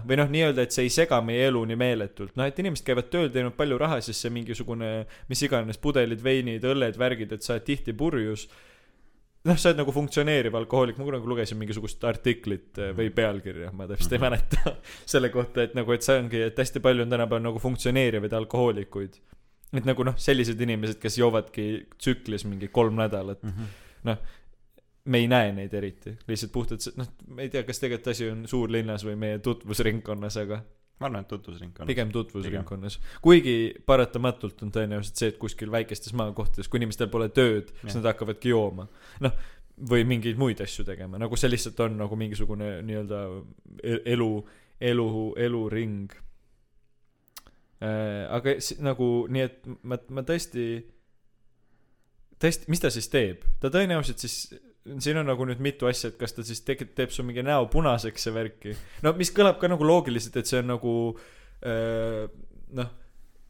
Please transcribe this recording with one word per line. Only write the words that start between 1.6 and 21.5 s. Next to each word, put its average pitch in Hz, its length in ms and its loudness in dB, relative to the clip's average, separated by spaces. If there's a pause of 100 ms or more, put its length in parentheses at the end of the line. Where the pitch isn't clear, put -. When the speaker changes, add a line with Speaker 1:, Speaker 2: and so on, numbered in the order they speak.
Speaker 1:
nii 113 160 -2
meeletult. 110 560 -2
Noh, 127 100 0
et 139 140 -6
inimesed 180 260 -4
käivad 123 240 0
tööl, 165 220 2
teenivad 123 240 -2
palju 143 240 0
raha, 151 240 0
siis - 160 -6
see 117 100 -4
mingisugune, 117 600 -6 (360)
mis 131 160 -4
iganes, 117 380 0
pudelid, 120 420 2
veinid, 123 400 0
õlled, 127 380 0
värgid, 113 340 -2
et 104 80 -10
sa 120 140 0
oled 110 100 -10
tihti 135 300 -2
purjus. 113 480 0 (1000)
Noh, 170 120 6
sa 175 140 6
oled 147 100 4
nagu 139 140 0
funktsioneeriv 147 600 2
alkohoolik. 117 440 2
Ma 139 80 -6
kunagi 127 200 -4
lugesin 117 320 -2
mingisugust 104 460 -6
artiklit, 113 720 -2
äh, 98 160 -4
või 110 160 0
Speaker 2:
Mhm. - 80 -8
Speaker 1:
pealkirja, 95 560 0
ma 95 140 -10
täpselt 98 260 2
ei 120 80 2
Speaker 2:
Mhm. 135 40 4
Speaker 1:
mäleta, 127 500 4 (140)
<laughs> - 260 -6
selle 127 140 4
kohta, 120 340 0
et 117 120 -2
nagu, 120 160 0
et 120 120 2
see 135 160 6
ongi, 117 280 -2
et 113 100 -6
hästi 127 220 0
palju 127 240 6
on 120 80 -2
tänapäeval 117 320 2
nagu 117 160 -2
funktsioneerivaid 120 720 2
alkohoolikuid. 107 840 0 (560)
Et 131 100 0
nagu, 127 200 2
noh, 123 120 0
sellised 117 460 2
inimesed, 110 360 -2
kes 107 220 -4
joovadki 113 460 2 (320)